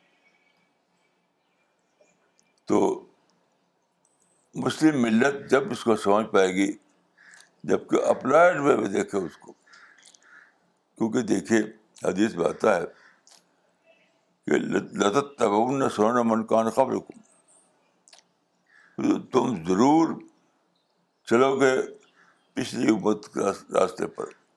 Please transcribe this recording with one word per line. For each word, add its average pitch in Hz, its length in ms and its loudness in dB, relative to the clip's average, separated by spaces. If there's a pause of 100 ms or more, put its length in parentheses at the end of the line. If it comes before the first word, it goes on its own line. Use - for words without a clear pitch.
(2750)
تو 101 420 0 (1500)
مسلم 135 480 0
ملت 120 480 0
جب 139 200 4
اس - 140 -10
کو 117 120 2
سمجھ 104 300 0
پائے 95 220 2
گی، 95 240 0 (920)
جبکہ - 380 0
اپلائیڈ 160 580 2
وے 139 160 4
میں 113 120 -2
دیکھے 101 300 -4
اس 82 180 -8
کو، - 160 -20 (1400)
کیونکہ 113 240 -2
دیکھیے 104 380 0 (460)
حدیث 95 300 0
میں 85 140 -2
آتا 104 280 0
ہے 85 100 -4 (1600)
کہ - 60 -2 (460)
لَتَتَّبَعُنَّ 120 880 0
سُنَنَ 113 360 0
مَنْ 110 240 -2
كَانَ 113 220 0
قَبْلَكُمْ، 117 520 -4 (2000)
تم 123 320 0
ضرور 139 560 2 (1040)
چلو 127 360 2
گے 131 380 0 (560)
پچھلی 120 380 -2
امت 104 420 -2
کے - 60 -6
راس-، 98 300 -6
راستے - 360 -2
پر، - 180 -12 (320)